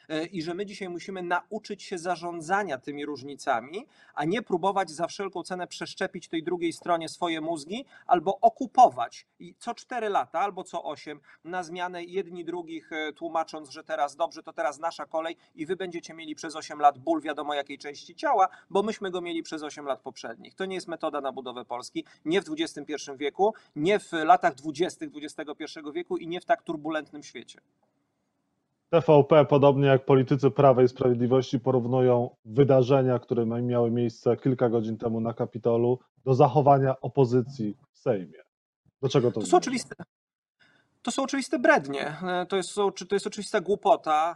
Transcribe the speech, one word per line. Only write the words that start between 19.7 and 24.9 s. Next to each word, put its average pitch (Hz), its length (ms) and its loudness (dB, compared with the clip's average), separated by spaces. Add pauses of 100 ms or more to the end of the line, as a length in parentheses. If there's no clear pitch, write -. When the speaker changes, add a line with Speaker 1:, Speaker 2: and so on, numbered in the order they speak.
Speaker 1:
lat 131 160 -4
poprzednich. 117 540 -14
To 190 100 -4
nie 190 140 -6
jest - 80 -12
metoda 156 340 -4
na 135 100 -4
budowę 123 340 -10
Polski, 123 400 -8 (200)
nie 170 160 0
w 160 40 -18
dwudziestym 151 400 -6
pierwszym 143 320 -10
wieku, 180 360 0 (220)
nie 185 240 2
w - 120 -10
latach 170 440 4
dwudziestych 151 540 -6